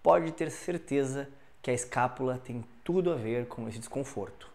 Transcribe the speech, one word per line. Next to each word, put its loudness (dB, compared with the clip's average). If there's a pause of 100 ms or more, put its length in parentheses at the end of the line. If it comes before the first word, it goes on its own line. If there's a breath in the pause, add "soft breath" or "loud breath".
pode 6
ter -2
certeza -2 (320 loud breath)
que -4
a 4
escápula 0
tem -8 (200)
tudo 4
a 2
ver 0
com -6
esse -8
desconforto. -6